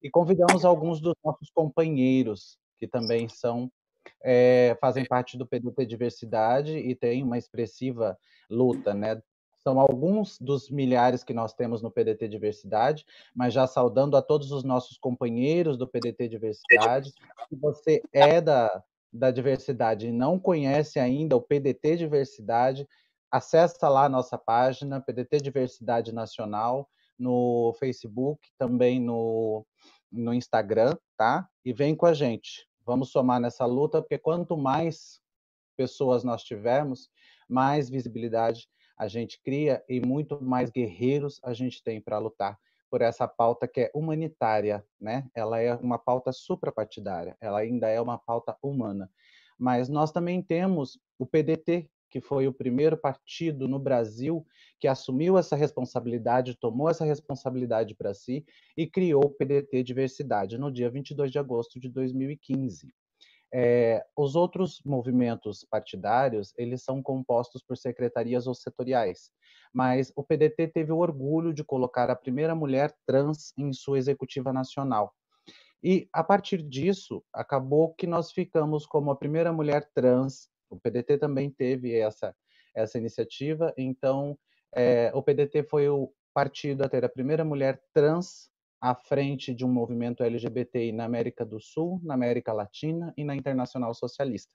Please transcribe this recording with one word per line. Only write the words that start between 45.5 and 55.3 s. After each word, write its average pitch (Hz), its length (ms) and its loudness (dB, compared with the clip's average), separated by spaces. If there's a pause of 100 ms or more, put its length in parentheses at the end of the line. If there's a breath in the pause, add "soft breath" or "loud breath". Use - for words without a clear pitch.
é 120 140 2
uma 120 240 -2
pauta 127 340 -2
suprapartidária, 101 1080 -8
ela 104 160 -4
ainda 113 320 -2
é 113 100 0
uma 120 200 -4
pauta 117 420 -6
humana. 107 480 -4 (480 soft breath)
Mas 123 320 0
nós 151 220 0
também 175 280 -2
temos 175 600 -2 (180)
o 127 80 -6
P 156 160 2
D 156 160 2
T, 170 320 -2 (200)
que 131 120 -8
foi 135 260 0
o 131 60 -2
primeiro 139 420 2
partido 143 720 -4
no 139 120 -2
Brasil 135 680 -2 (340 soft breath)
que 151 80 0
assumiu 151 520 2